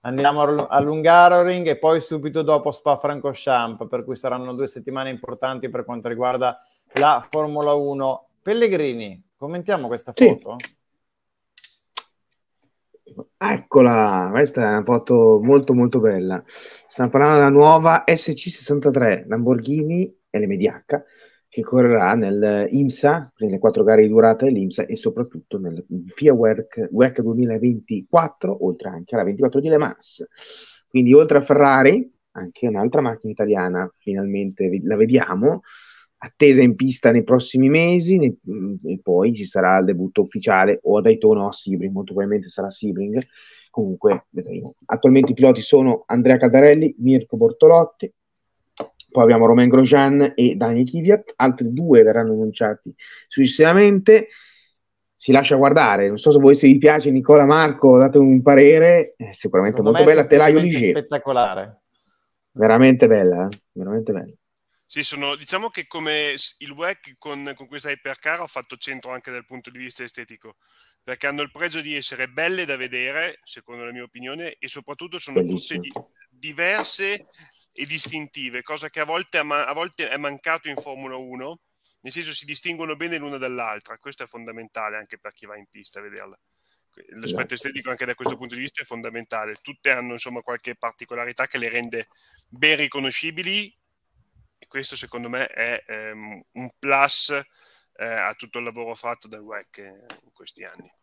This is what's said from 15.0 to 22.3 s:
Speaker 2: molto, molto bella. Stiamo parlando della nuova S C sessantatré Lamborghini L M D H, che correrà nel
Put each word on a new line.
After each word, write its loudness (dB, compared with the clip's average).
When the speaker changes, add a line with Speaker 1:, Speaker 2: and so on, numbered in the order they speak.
Speaker 2:
molto, 2
molto 0
bella. -2
Stiamo -4
parlando 4
della 4
nuova 6
S 0
C -10
sessantatré 0
Lamborghini -2
L -4
M -4
D -2
H, -4
che -10
correrà 2
nel 0